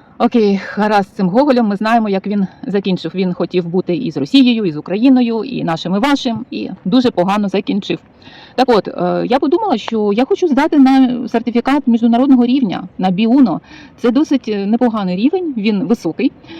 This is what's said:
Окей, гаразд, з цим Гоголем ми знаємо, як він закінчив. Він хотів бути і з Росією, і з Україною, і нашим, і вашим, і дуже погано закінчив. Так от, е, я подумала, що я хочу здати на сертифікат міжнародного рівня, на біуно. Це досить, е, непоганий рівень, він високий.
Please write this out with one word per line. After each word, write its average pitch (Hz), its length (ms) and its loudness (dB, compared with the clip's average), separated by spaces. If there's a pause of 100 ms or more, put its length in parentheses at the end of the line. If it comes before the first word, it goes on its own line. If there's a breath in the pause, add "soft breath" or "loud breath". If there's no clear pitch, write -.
(180 loud breath)
Окей, 208 420 2 (140)
гаразд, 208 340 0
з - 40 -20
цим 190 160 -2
Гоголем 240 380 2
ми 202 100 -2
знаємо, 220 320 0
як 190 180 -2
він 202 200 -2 (200)
закінчив. 185 480 -2
Він 185 200 -2
хотів 175 340 -4
бути 175 280 -2
і 151 140 -4
з 156 60 -10
Росією, 226 480 2
і 170 80 -2
з 147 40 -8
Україною, 226 680 0
і 151 200 -6
нашим, 165 300 -4
і 202 40 0
вашим, 240 520 -2
і 311 200 -10 (140)
дуже 247 260 0
погано 196 380 -2
закінчив. 202 500 -4 (560 loud breath)
Так 262 140 0
от, 220 200 2
е, 175 380 -4
я 233 120 0
подумала, 330 400 0
що 208 340 -2
я 226 120 0
хочу 359 240 0
здати 302 300 2
на 262 500 4
сертифікат 240 580 0
міжнародного 240 600 4
рівня, 233 420 -2 (100)
на 185 120 0
біуно. 226 500 2 (360 loud breath)
Це 233 140 0
досить, 269 380 0
е, 202 180 -4
непоганий 214 500 0
рівень, 320 400 -2
він 208 280 0
високий. 196 480 0 (280 loud breath)